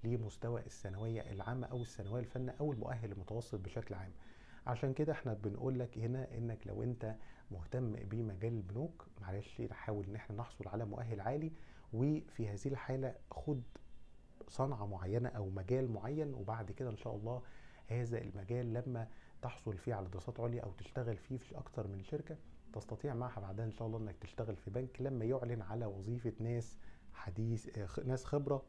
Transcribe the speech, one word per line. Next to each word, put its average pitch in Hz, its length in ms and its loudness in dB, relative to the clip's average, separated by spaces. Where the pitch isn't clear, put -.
لمستوى 117 600 2
الثانوية 107 560 -2
العامة 113 460 -2
أو 127 140 0
الثانوية 113 380 0
الفنة 123 400 0
أو 147 120 4
المؤهل 113 400 0
المتوسط 104 480 -2
بشكل 98 360 -2
عام؟" 92 160 -4
عشان 131 260 4
كده 151 200 6
احنا 113 200 2
بنقول 107 460 2
لك 120 180 -2
هنا 117 400 2
إنك 117 300 0
لو 101 160 0
أنت 117 320 2
مهتم 110 400 2
بمجال 107 600 2
البنوك، 110 540 0
معلش 95 400 -2
نحاول 107 440 0
إن 95 100 -4
احنا 107 200 -4
نحصل 113 320 -4
على 110 180 0
مؤهل 110 360 -2
عالي، 147 300 2
وفي 135 540 6
هذه 101 200 0
الحالة 131 480 2
خد 139 300 2
صنعة 131 380 2
معينة 98 440 2
أو 104 200 0
مجال 117 420 4
معين، 139 420 0
وبعد 107 380 -2
كده 127 180 0
إن 110 80 -2
شاء 117 180 -2
الله 117 260 0
هذا 117 340 2
المجال 107 520 0
لما 120 340 0
تحصل 113 360 -2
فيه 117 160 0
على 98 140 0
دراسات 95 320 -4
عليا 120 220 2
أو 101 100 -4
تشتغل 117 460 -2
فيه 131 200 -4
في - 200 -8
أكتر 107 300 -2
من 98 160 -4
شركة، 151 320 -2
تستطيع 113 400 -2
معها 120 260 0
بعدها 98 260 0
إن 110 60 2
شاء 113 160 -2
الله 113 120 0
إنك 104 220 -2
تشتغل 107 340 -2
في - 160 -6
بنك 127 300 0
لما 127 240 4
يعلن 120 360 4
على 110 240 0
وظيفة 110 540 0
ناس 117 380 2
حديث، 113 640 2
آه، 101 80 0
خ-، - 140 -2
ناس 127 260 2
خبرة 139 440 4